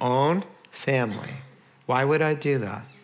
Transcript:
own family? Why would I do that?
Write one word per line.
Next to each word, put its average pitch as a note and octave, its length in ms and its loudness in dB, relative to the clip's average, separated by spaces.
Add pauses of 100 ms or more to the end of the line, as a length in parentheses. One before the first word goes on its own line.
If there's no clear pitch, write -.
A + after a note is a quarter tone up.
own C#3 420 2 (260)
family? A#2+ 600 -2 (560)
Why B2+ 180 2
would D3+ 160 4
I D#3 140 2
do C#3+ 240 0
that? G2+ 260 -6 (200)